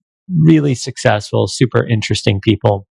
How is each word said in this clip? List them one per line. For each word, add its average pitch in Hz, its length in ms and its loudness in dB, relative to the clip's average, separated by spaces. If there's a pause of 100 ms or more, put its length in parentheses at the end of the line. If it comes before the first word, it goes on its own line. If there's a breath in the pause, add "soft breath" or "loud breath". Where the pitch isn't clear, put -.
(300)
really 156 460 4
successful, 110 720 -2
super 120 400 -2
interesting 107 540 -2
people, 104 500 0